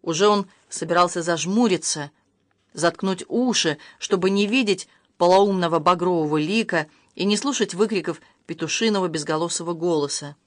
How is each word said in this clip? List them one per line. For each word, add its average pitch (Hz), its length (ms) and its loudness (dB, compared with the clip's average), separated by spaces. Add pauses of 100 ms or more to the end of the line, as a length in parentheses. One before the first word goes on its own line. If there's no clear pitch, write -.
Уже 170 260 0
он 202 180 2 (220)
собирался 175 520 0
зажмуриться, 170 880 0 (640)
заткнуть 180 560 -2
уши, 226 500 0 (200)
чтобы 190 320 0
не 202 160 2
видеть 208 420 0 (300)
полоумного 185 600 4
багрового 170 600 2
лика 175 480 0 (280)
и 175 100 -6
не 208 120 2
слушать 240 380 -2
выкриков 185 460 -2 (260)
петушиного 185 600 -2
безголосого 160 680 -4
голоса. 147 600 -2 (100)